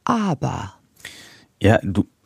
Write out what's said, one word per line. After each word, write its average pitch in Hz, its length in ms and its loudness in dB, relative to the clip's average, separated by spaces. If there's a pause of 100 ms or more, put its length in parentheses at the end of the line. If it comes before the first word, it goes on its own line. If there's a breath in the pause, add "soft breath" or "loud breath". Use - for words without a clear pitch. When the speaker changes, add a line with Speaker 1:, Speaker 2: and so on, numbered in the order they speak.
Speaker 1:
aber 175 680 -2 (880 loud breath)
Speaker 2:
Ja, 104 200 6
du, 90 240 -2 (200)